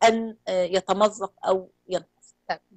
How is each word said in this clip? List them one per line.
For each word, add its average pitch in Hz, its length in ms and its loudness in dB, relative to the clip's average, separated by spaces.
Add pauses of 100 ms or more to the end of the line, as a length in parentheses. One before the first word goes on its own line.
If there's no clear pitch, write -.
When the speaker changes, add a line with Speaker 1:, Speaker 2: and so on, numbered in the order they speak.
Speaker 1:
أن، 226 320 2 (120)
آه، 185 160 0
يتمزق 190 680 0 (140)
أو 190 240 -2 (200)
ينقص. - 460 -10 (140)
Speaker 2:
طيب. 165 100 -6 (180)